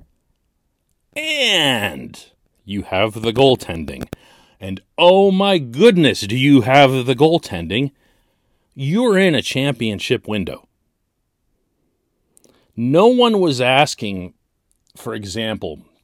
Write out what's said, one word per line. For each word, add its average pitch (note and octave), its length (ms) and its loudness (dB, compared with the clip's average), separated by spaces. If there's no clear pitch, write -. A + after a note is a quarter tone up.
and D#3 1120 -4
you F#2+ 200 -8
have G#2+ 400 -4
the A2+ 100 -2
goaltending, F2 760 0
and F#2+ 200 -10
oh F#3+ 340 6
my F#3+ 260 0
goodness, D3 640 2
do G#2+ 160 -4
you C3+ 240 6
have C3 460 4
the C3 80 0
goaltending, B2+ 760 -2
you're F#3 420 0
in F#3 160 2
a A#2+ 80 0
championship B2 840 -4
window. G#2 400 -8
No C#3 300 2
one A#3+ 320 2
was D3+ 200 -2
asking, B2 760 -2
for A2+ 200 -12
example, G2+ 640 -8